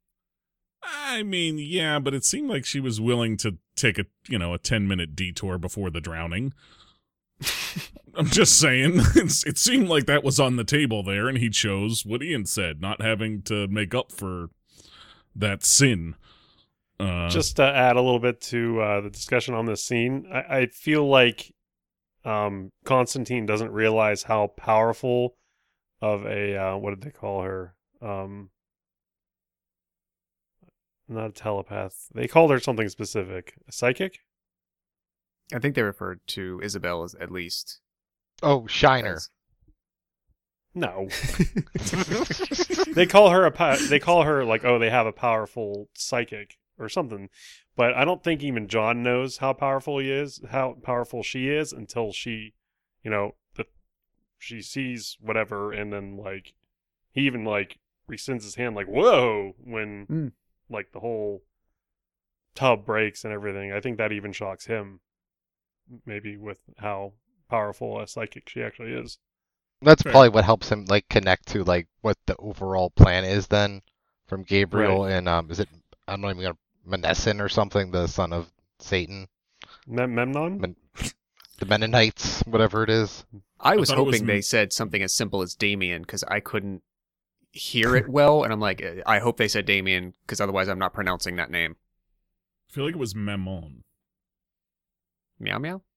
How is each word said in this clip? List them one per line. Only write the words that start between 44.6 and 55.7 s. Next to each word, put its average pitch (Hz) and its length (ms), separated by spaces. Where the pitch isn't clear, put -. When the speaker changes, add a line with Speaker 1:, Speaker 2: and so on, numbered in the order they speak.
Speaker 2:
oh, 123 120
they 113 120
have 117 160
a 110 80
powerful 107 800
psychic 113 640
or 110 120
something. 110 400
But 123 160
I 123 100
don't 175 180
think 156 220
even 120 240
John 113 340
knows 123 360
how 135 160
powerful 139 460
he 135 120
is, 139 300
how 131 320
powerful 120 400
she 131 240
is 147 240
until 113 400
she, 110 420
you 113 80
know, 104 260
the, - 100
she 117 240
sees 123 600
whatever, 107 500